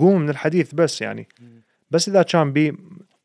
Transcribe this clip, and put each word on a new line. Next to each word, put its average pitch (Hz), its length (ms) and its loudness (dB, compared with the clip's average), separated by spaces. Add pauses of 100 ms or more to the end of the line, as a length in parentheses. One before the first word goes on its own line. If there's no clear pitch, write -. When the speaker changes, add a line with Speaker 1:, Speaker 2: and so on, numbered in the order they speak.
Speaker 1:
قوم 180 220 4
من 147 80 -2
الحديث 156 460 -2
بس، 156 260 -2
يعني. 110 260 -10 (120)
Speaker 2:
مم. 117 220 -20 (300)
Speaker 1:
بس 165 180 0
إذا 196 140 4
كان 156 300 0
بي، 151 240 -2 (480)